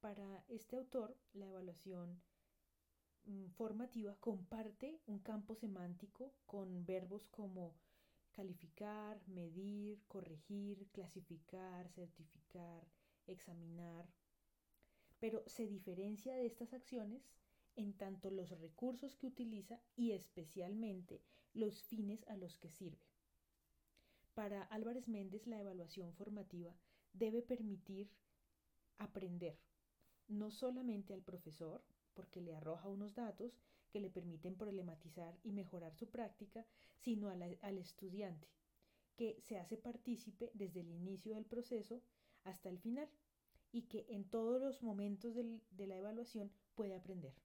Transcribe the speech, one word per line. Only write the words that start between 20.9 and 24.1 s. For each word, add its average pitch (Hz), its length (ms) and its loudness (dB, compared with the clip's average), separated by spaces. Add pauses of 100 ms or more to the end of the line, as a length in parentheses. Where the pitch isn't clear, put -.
los 214 300 6
fines 214 440 0
a 214 80 -4
los 180 220 -4
que 165 120 -10
sirve. - 360 -8 (1300)